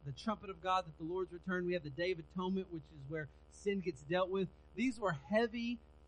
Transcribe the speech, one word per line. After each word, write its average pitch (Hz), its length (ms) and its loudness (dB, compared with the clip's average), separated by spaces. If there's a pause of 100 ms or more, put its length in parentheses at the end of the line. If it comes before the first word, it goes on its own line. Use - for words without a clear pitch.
the 139 40 -4
trumpet 202 380 -4
of 175 140 -10
God 185 220 4
that 156 120 -12
the 165 140 -4
Lord's 180 200 0
return. 180 360 0
We 180 60 4
have 170 100 0
the 147 80 -6
Day 175 200 0
of 170 80 -2
Atonement, 185 520 0
which 165 100 -6
is 143 280 -12
where 156 180 -4 (240)
sin 202 280 0
gets 165 220 -2
dealt 180 280 4
with. 190 180 2 (280)
These 240 240 2
were 185 160 2 (140)
heavy 233 480 2 (300)